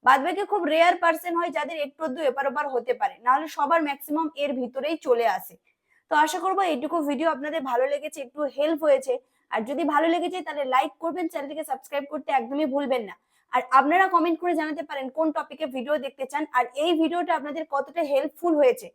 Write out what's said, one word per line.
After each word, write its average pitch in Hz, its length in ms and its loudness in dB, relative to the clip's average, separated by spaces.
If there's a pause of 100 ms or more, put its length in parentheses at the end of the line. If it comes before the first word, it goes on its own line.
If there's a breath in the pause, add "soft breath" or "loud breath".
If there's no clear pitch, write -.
বাদবাকি 277 380 4 (100)
খুব 403 100 0 (100)
রেয়ার 339 300 6
পার্সন 339 360 0
হয় 349 180 0
যাদের 311 300 -6
একটু 277 200 -14
আধটু 269 140 -6 (100)
এপার 269 200 -2
ওপার 294 140 -2 (100)
হতে 240 260 -2
পারে, 202 140 -2 (100)
নাহলে 277 220 2 (100)
সবার 302 320 2
ম্যাক্সিমাম 302 380 -4 (160)
এর 285 80 -2 (100)
ভিতরেই 269 380 -4 (100)
চলে 233 200 4 (100)
আসে। - 180 -14 (540)
তো - 40 -2 (100)
আশা 320 200 -2
করবো 381 160 2 (120)
এইটুকু 285 240 -2 (140)
ভিডিও 294 240 0
আপনাদের 294 260 -6 (100)
ভালো 247 220 2
লেগেছে, 294 340 -8
একটু 269 140 -12 (160)
হেল্প 294 300 0
হয়েছে। 262 260 2 (380)
আর 226 180 -2
যদি 285 140 -2 (100)
ভালো 302 220 4
লেগেছে 349 320 -2
তাহলে 294 180 -4 (100)
লাইক 285 180 2 (100)
করবেন, 330 300 -4
চ্যানেলটিকে 294 380 -6
সাবস্ক্রাইব - 420 -6
করতে 302 260 -8
একদমই 277 360 -2
ভুলবেন 262 340 0
না। 170 60 -14 (400)
আর 247 80 2 (160)
আপনারা 320 360 4
কমেন্ট 330 280 4
করে 349 180 0
জানাতে 311 280 -4
পারেন 277 180 -6 (100)
কোন 320 100 2 (100)
টপিকে 302 380 -6
ভিডিও 262 200 -2 (100)
দেখতে 269 280 -8
চান, 294 100 -2 (140)
আর 247 80 4 (180)
এই 339 80 2 (100)
ভিডিওটা 339 380 0
আপনাদের 294 260 -6 (100)
কতটা 277 280 -2 (100)
হেল্পফুল 311 480 0
হয়েছে 247 340 4